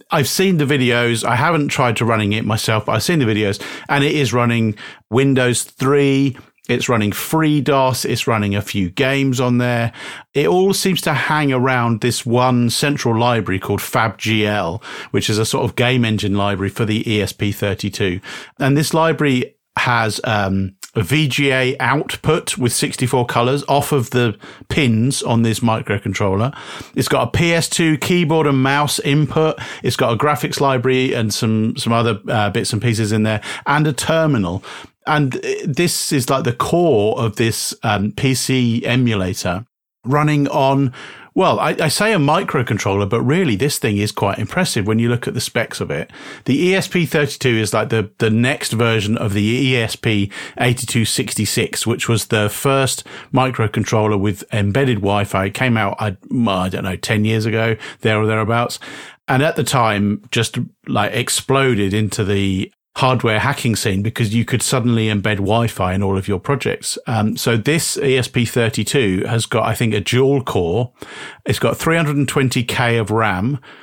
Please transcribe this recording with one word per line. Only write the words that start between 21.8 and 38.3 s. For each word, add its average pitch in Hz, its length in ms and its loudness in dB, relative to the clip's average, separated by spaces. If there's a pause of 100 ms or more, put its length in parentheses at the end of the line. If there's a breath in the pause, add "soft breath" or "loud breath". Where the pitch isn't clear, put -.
output - 800 -2
with 123 160 0
sixty-four 127 540 0
colors 127 400 0
off 139 240 0
of 131 180 0
the 120 260 0 (320 loud breath)
pins 123 540 0
on 117 220 2
this 110 160 0
microcontroller. 107 960 -2 (380 loud breath)
It's - 140 -2
got 127 180 2
a - 40 -10
P 170 220 2
S 165 160 0
two 160 300 0
keyboard 160 480 2
and 135 160 2
mouse 143 380 0
input. 151 580 0 (240 loud breath)
It's 127 140 -2
got 117 160 2
a 110 40 0
graphics 151 420 -2
library 131 540 2
and 113 180 -2
some, 110 460 0
some 117 160 -2
other, 113 340 2
uh, 107 220 0
bits 107 240 -2
and 101 80 -2
pieces 110 300 0
in 110 100 2
there, 107 220 0 (240 loud breath)
and 151 180 2
a 151 80 0
terminal. 131 720 0 (440 loud breath)
And, 147 280 0
uh, - 40 -6 (260)
this 170 460 -2
is, 139 200 0
like, 131 140 0
the 120 80 0
core 131 640 2
of 113 160 -2
this, - 480 -2
um, 104 300 0
P 131 200 0